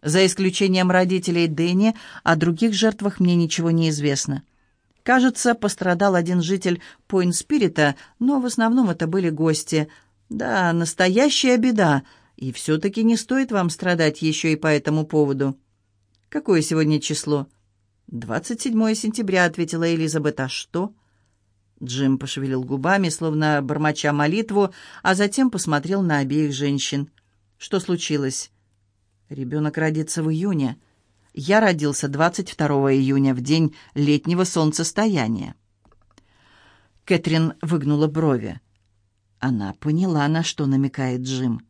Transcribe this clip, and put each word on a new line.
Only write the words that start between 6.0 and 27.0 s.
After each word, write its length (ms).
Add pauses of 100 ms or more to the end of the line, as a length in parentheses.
один 260
житель 400 (260)
Пойнт-Спирита, 880 (240)
но 200
в 60
основном 440
это 180
были 220
гости. 600 (400)
Да, 420
настоящая 880
беда, 460 (320)
и 160
всё-таки 520
не 140
стоит 340
вам 180
страдать 520
ещё 280
и 60
по 120
этому 380
поводу. 520 (720)
"Какое 320
сегодня 400
число?" 460 (600)
"Двадцать 540
седьмое 340
сентября", 500
ответила 480
Элизабет. 460
"А 80
что?" 460 (880)
Джим 340
пошевелил 460
губами, 460
словно 520
бормоча 520
молитву, 600 (280)
а 140
затем 340
посмотрел 520
на 180
обеих 340
женщин. 560 (480)